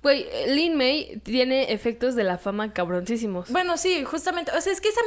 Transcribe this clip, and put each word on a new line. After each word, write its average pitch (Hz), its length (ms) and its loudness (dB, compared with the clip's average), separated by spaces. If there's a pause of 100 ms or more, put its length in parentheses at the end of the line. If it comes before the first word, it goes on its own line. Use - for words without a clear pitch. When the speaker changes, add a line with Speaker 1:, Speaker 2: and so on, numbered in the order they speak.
Speaker 1:
Güey, 285 280 4
eh, 220 220 0
Lin 320 240 2
May 269 460 0
tiene 254 500 2
efectos 233 420 -2
de 233 80 2
la 185 140 0
fama 208 360 -4
cabroncísimos. 180 760 -2
Speaker 2:
Bueno, 359 260 2
sí, 359 260 0
justamente. 330 520 -4
O 330 60 2
sea, 381 100 -2
es 370 100 -2
que 427 80 2
esa 427 180 0